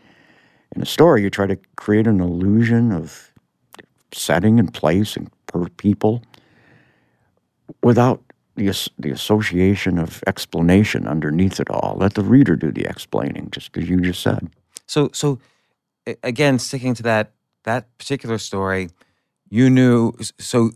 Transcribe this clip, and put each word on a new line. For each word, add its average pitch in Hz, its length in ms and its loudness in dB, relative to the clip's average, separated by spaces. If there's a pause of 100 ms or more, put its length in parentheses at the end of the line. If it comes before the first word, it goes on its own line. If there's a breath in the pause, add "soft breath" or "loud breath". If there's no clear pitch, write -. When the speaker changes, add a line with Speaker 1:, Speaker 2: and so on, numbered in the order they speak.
(760 soft breath)
Speaker 1:
In - 80 -8
a - 40 -8
story, 143 360 4
you 98 80 -2
try 101 160 -2
to 95 120 -2 (180)
create 104 300 2
an 104 140 2
illusion 107 720 2
of 82 400 -8 (800)
setting 104 460 2
and 107 140 2
place 92 440 0
and - 140 -12 (160)
per-, 85 300 -6
people 107 460 0 (1600 soft breath)
without 120 400 4 (340)
the 101 120 -2
as-, - 200 -4 (100)
the - 120 -6
association 95 880 0
of 85 280 -6
explanation 87 800 0
underneath 78 540 -2
it - 100 -6
all. - 280 -4
Let 101 160 0
the 107 80 -2
reader 107 340 6
do 73 160 -2
the 50 160 -6
explaining, - 600 -8
just - 260 -16
as 85 120 -6
you 90 120 2
just 90 220 -2
said. - 280 -2 (360)
Speaker 2:
So, - 260 -2
so, 143 260 -4 (680)
a-, 117 160 -8
again, 131 360 0
sticking 127 360 -6
to 113 100 -10
that, 110 280 0 (320)
that 117 340 -6
particular 120 400 -6
story, 95 520 -6 (580)
you 127 220 4
knew, 120 500 4
s-, - 180 -12
so, 117 380 0